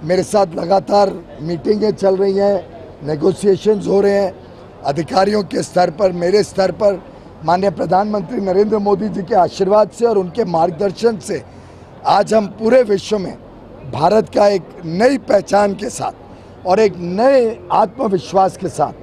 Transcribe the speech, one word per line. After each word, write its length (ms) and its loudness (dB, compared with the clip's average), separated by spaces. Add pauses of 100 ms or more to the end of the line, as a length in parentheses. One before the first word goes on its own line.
मेरे 200 0
साथ 320 0
लगातार 560 0 (300)
मीटिंगें 500 -2
चल 240 0
रही 220 0
हैं, 200 2 (460)
नेगोशिएशंस 840 0
हो 140 2
रहे 120 2
हैं, 200 0 (520)
अधिकारियों 580 0
के 200 -4
स्तर 280 0
पर, 200 0
मेरे 320 2
स्तर 280 -2
पर, 300 0 (440)
माननीय 260 2
प्रधानमंत्री 680 -2
नरेंद्र 360 2
मोदी 320 0
जी 140 -6
के 120 -2
आशीर्वाद 540 2
से 160 -4
और 120 2
उनके 280 -2
मार्गदर्शन 760 0
से 240 -8 (600)
आज 280 2
हम 140 2
पूरे 360 2
विश्व 340 -2
में 200 -8 (540)
भारत 380 2
का 180 2
एक 220 -2 (160)
नई 320 2
पहचान 560 0
के 160 -8
साथ 800 -12
और 120 2
एक 180 2
नए 720 0
आत्मविश्वास 840 0
के 120 -6
साथ 340 -4